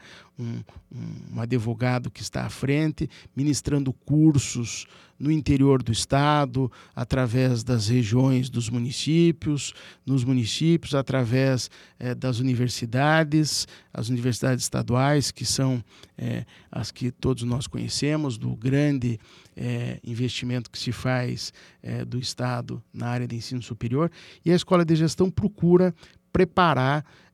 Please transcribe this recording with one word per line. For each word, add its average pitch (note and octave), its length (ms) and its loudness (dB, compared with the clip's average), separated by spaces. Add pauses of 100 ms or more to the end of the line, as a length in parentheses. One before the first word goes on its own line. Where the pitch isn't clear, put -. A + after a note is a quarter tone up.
(380)
um, A#2 240 -8 (280)
um, A2+ 460 -12
um A#2 40 -4
advogado A#2+ 720 -2
que - 120 -16
está B2+ 240 -6
à - 20 -6
frente, D3 580 -2 (300)
ministrando C#3 560 0
cursos C#3+ 920 2 (320)
no C#3 120 -2
interior C#3 540 4
do A2+ 80 -2
estado, C#3 800 0 (240)
através B2+ 640 0
das A#2 240 0
regiões B2+ 640 2
dos A#2 180 -2
municípios, D3 1040 0 (320)
nos C3 200 2
municípios, C#3 720 2
através, C3 720 0 (260)
eh, B2 160 -6
das B2 280 -2
universidades, C3+ 1300 0 (240)
as A#2 160 -6
universidades B2 560 0
estaduais, C3 680 0
que - 140 -10
são, C3 400 -2 (340)
eh, A#2+ 260 -4 (280)
as A2+ 180 -6
que B2 220 -6
todos B2 320 -2
nós A#2+ 240 -4
conhecemos, C#3 680 -2
do A#2+ 200 -6
grande, C3 640 0 (360)
eh, A#2+ 460 -6
investimento B2 640 -4
que - 100 -16
se - 120 -6
faz, B2 640 -4 (320)
eh, A#2+ 200 -6
do A#2+ 140 -6
estado B2 640 -6 (100)
na A#2+ 140 -8
área B2 220 -4
de A#2 80 -8
ensino A#2+ 260 -8
superior. B2+ 480 -2 (340)
E E3 60 2
a F3+ 60 6
escola F3 280 2
de D#3+ 120 2
gestão E3 340 2
procura F3+ 640 4 (380)
preparar, D3+ 720 2 (300)